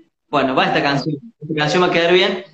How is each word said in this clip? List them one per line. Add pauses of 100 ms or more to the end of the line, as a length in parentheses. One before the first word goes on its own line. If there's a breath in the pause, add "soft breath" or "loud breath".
(280)
Bueno,
va
esta
canción, (240)
esta
canción
va
a
quedar
bien,